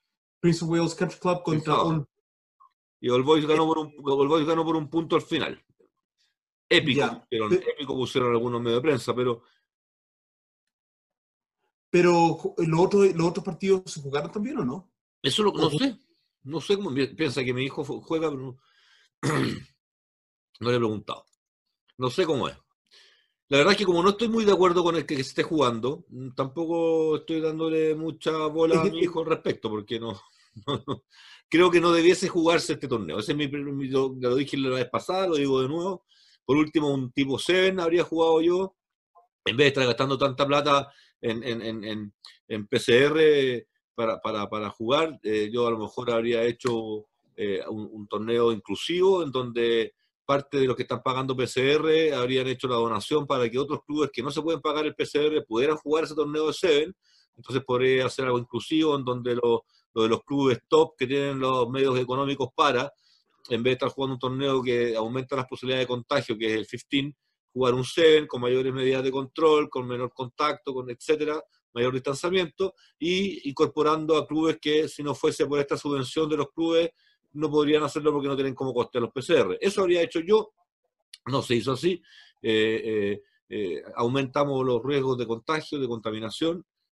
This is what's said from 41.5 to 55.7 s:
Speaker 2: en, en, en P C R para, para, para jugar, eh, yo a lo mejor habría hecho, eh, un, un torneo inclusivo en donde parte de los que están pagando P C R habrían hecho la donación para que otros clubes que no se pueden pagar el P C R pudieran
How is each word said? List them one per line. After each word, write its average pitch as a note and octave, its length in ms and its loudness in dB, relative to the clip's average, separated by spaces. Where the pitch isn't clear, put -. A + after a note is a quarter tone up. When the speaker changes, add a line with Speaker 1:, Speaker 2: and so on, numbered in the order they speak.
Speaker 2:
en, A2 220 -8
en, G#2+ 300 -10
en G#2+ 200 -8
P B2 120 -2
C B2 260 4
R D3 640 2
para, A2+ 260 -4
para, G#2+ 300 -6
para G#2+ 200 -6
jugar, C#3 540 -2
eh, G#2+ 300 0
yo A#2+ 140 0
a A#2 40 0
lo A2 60 -2
mejor A2+ 320 -6
habría A#2 340 0
hecho, A2+ 640 -4
eh, G2+ 340 -4
un, G#2+ 220 -8
un G#2+ 160 -14
torneo A#2 440 0
inclusivo F3 720 0
en C#3+ 80 -6
donde A#2 640 0
parte C#3 320 -2
de C3+ 80 4
los B2+ 100 0
que B2 80 -4
están B2 200 -6
pagando C3 320 -2
P B2 120 -2
C C3 260 2
R D#3 400 2
habrían B2+ 340 0
hecho B2+ 200 -4
la B2 80 0
donación A#2 520 0
para B2+ 220 0
que A#2+ 100 -2
otros C#3+ 260 -4
clubes D3 260 0
que A#2 120 -6
no C#3+ 80 -6
se D3+ 100 -4
pueden D#3 200 -2
pagar D3+ 240 0
el D3+ 100 -4
P D3 100 -2
C D3 220 2
R D3+ 160 0
pudieran C#3 340 0